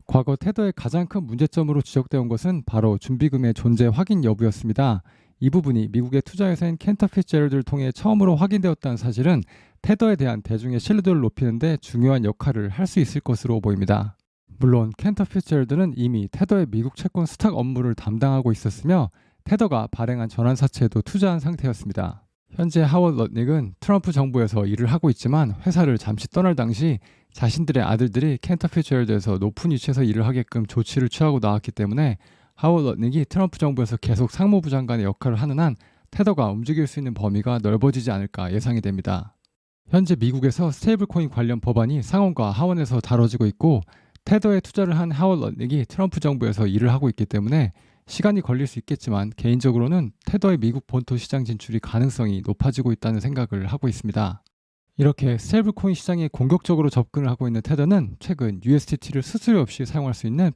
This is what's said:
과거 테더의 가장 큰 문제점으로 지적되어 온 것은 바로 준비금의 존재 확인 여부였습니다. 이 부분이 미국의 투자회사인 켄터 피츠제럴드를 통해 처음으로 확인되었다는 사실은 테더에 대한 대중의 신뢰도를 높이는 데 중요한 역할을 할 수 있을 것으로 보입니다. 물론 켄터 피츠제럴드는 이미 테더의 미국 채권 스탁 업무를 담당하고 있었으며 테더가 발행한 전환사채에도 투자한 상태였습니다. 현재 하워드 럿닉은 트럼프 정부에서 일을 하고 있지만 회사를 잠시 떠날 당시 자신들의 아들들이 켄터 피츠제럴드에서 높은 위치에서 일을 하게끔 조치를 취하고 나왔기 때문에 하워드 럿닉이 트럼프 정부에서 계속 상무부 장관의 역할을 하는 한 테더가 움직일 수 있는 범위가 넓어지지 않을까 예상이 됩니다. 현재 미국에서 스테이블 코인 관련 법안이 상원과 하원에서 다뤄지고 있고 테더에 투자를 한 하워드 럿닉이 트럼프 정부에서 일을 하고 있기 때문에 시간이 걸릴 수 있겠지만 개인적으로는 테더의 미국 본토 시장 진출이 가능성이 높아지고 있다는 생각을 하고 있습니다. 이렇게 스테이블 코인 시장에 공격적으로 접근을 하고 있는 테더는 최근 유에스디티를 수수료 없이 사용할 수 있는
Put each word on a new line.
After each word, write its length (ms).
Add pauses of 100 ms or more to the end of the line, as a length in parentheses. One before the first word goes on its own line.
과거 300
테더의 380
가장 320
큰 180
문제점으로 560
지적되어 420
온 60
것은 380
바로 320
준비금의 560
존재 320
확인 380
여부였습니다. 760 (360)
이 100
부분이 440
미국의 300
투자회사인 560
켄터 280
피츠제럴드를 560
통해 300
처음으로 440
확인되었다는 600
사실은 460 (400)
테더에 340
대한 260
대중의 380
신뢰도를 400
높이는 380
데 180
중요한 480
역할을 460
할 160
수 140
있을 200
것으로 400
보입니다. 560 (420)
물론 380
켄터 280
피츠제럴드는 720
이미 360
테더의 380
미국 260
채권 300
스탁 300
업무를 380
담당하고 580
있었으며 580 (340)
테더가 480
발행한 380
전환사채에도 720
투자한 380
상태였습니다. 840 (240)
현재 300
하워드 400
럿닉은 600
트럼프 320
정부에서 520
일을 220
하고 240
있지만 440 (120)
회사를 320
잠시 300
떠날 280
당시 420 (360)
자신들의 500
아들들이 560
켄터 280
피츠제럴드에서 680
높은 360
위치에서 300
일을 240
하게끔 380
조치를 460
취하고 280
나왔기 340
때문에 440 (380)
하워드 320
럿닉이 400
트럼프 320
정부에서 400
계속 320
상무부 400
장관의 340
역할을 320
하는 240
한 160 (340)
테더가 380
움직일 380
수 120
있는 140
범위가 500
넓어지지 480
않을까 420
예상이 280
됩니다. 560 (540)
현재 280
미국에서 520
스테이블 360
코인 220
관련 320
법안이 420
상원과 480
하원에서 500
다뤄지고 460
있고 360 (420)
테더에 340
투자를 400
한 140
하워드 280
럿닉이 440
트럼프 340
정부에서 480
일을 240
하고 200
있기 160
때문에 460 (360)
시간이 320
걸릴 280
수 100
있겠지만 580
개인적으로는 760 (140)
테더의 320
미국 280
본토 300
시장 280
진출이 360
가능성이 640
높아지고 480
있다는 280
생각을 460
하고 220
있습니다. 540 (540)
이렇게 420
스테이블 340
코인 220
시장에 380
공격적으로 560
접근을 400
하고 200
있는 140
테더는 560
최근 460
유에스디티를 580
수수료 380
없이 240
사용할 300
수 120
있는 300